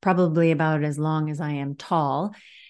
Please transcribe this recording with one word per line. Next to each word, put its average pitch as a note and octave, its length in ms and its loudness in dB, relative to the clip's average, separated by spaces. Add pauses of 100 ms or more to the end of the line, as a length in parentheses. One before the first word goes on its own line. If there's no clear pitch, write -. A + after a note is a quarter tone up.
probably E3+ 500 4
about D#3 320 2
as D3 160 -2
long D#3 300 -2
as D3+ 100 -6
I D3+ 120 -4
am C#3+ 240 -6
tall. D#3 600 -2 (340)